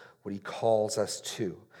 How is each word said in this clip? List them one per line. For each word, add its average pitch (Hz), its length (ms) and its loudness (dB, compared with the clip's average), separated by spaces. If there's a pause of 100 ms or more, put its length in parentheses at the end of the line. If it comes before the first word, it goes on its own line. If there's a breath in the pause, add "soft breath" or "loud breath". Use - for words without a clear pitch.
(240 loud breath)
what 98 100 -6
he 101 60 -6
calls 110 580 2
us 101 240 -2
to. 92 360 -4 (220 loud breath)